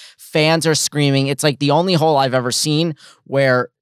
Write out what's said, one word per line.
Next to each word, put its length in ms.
Fans 500
are 80
screaming. 520
It's, 180
like, 140
the 140
only 200
hole 240
I've 160
ever 180
seen 440
where 440